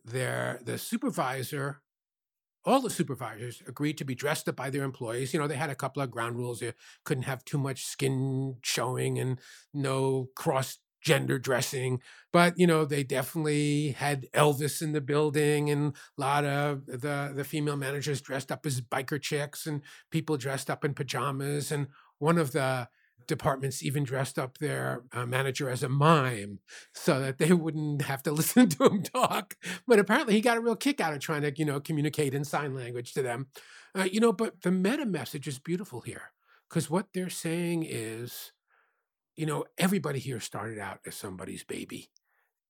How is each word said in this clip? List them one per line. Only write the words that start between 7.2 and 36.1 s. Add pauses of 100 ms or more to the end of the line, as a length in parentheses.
have
too
much
skin
showing
and (340)
no
cross (220)
gender
dressing. (320)
But,
you
know,
they
definitely
had
Elvis
in
the
building,
and (220)
a
lot
of
the,
the
female
managers
dressed
up
as
biker
chicks
and (280)
people
dressed
up
in
pajamas.
And (300)
one
of
the (400)
departments
even
dressed
up
their, (100)
uh,
manager
as
a
mime (360)
so
that
they
wouldn't
have
to
<laughs>
listen
to
him
talk. (320)
But
apparently
he
got
a
real
kick
out
of
trying
to,
you
know,
communicate
in
sign
language
to
them. (460)
Uh,
you
know,
but
the
meta
message
is
beautiful
here, (380)